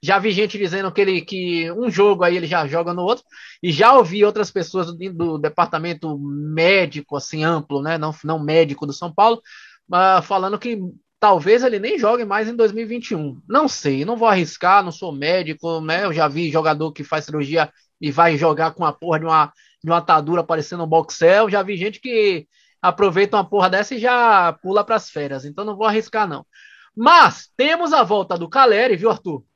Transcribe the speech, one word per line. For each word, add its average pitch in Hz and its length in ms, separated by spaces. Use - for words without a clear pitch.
Já 190 160
vi 208 120
gente 208 260
dizendo 190 360
que 202 80
ele, 190 200
que 170 520
um 226 180
jogo 190 340
aí 175 120
ele 170 100
já 160 200
joga 170 280
no 180 80
outro, 220 220
e 175 100
já 208 200
ouvi 208 320
outras 208 260
pessoas 180 360
do, 175 260
do 165 260
departamento 160 800
médico, 151 1000
assim, 156 280
amplo, 151 380
né? 160 160
Não, 156 160
não 160 140
médico 151 480
do 139 60
São 170 200
Paulo, 226 300
mas 185 380
falando 196 340
que 226 220
talvez 202 460
ele 233 140
nem 262 200
jogue 233 260
mais 214 240
em 240 80
dois 220 160
mil 226 120
e - 20
vinte 233 240
e 208 60
um. 147 300
Não 277 220
sei, 139 360
não 233 120
vou 226 120
arriscar, 190 540
não 175 100
sou 175 200
médico, 160 680
né? 165 260
Eu 175 60
já 151 160
vi 156 220
jogador 156 420
que 151 120
faz 156 220
cirurgia 151 440
e 151 100
vai 160 280
jogar 160 320
com 175 160
a 143 60
porra 165 260
de 160 80
uma, 156 260
de 160 60
uma 170 80
atadura 160 440
parecendo 165 420
um - 20
boxel. 170 640
Já 196 120
vi 196 140
gente 202 240
que 208 460
aproveita 190 560
uma 196 80
porra 185 240
dessa 202 260
e 240 40
já 220 640
pula 202 200
pras 214 280
férias. 139 340
Então 147 220
não 208 100
vou 214 100
arriscar, 214 400
não. 147 200
Mas 285 580
temos 320 380
a 294 100
volta 190 360
do 165 100
Caleri, 240 480
viu, 208 140
Arthur? 170 340